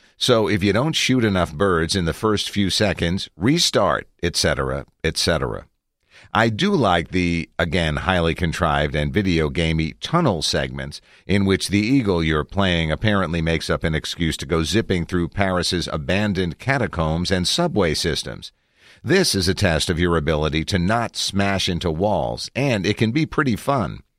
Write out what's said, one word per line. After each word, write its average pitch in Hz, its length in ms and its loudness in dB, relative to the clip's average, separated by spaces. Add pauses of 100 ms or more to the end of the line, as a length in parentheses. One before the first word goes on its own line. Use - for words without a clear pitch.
(160)
So 110 320 2
if 92 140 2
you 101 100 4
don't 135 220 0
shoot 131 280 2
enough 92 300 2
birds 82 420 2
in 92 120 0
the 78 80 0
first 107 340 0
few 98 220 0
seconds, 92 680 -2
restart, 104 720 2 (140)
et 85 140 -2
cetera, 69 500 -2 (180)
et 78 140 0
cetera. 69 480 -2 (680)
I 113 160 4
do 117 240 0
like 92 380 2
the, 87 480 0
again, 82 380 0
highly 85 380 0
contrived 76 600 0
and 73 180 -2
video 82 380 2
gamey 80 500 -2
tunnel 131 400 0
segments 69 600 -4 (240)
in 101 180 2
which 95 240 2
the 98 100 2
eagle 104 460 2
you're 78 200 2
playing 87 460 0
apparently 87 520 0
makes 82 260 -2
up 80 160 -2
an 80 100 0
excuse 78 440 -2
to - 80 -6
go 82 160 0
zipping 85 420 0
through 85 240 -2
Paris's 90 640 -2
abandoned 90 680 -2
catacombs 87 720 -2
and 90 160 0
subway 101 460 0
systems. 69 580 -4 (540)
This 165 300 2
is 95 120 2
a 95 80 2
test 82 360 2
of 80 80 0
your 87 180 4
ability 78 500 0
to 98 120 0
not 107 380 -2
smash 98 520 -2
into 87 220 -2
walls, 80 680 -2
and 117 300 0
it 104 100 0
can 110 140 2
be 151 160 0
pretty 135 300 -2
fun. 113 420 -2 (200)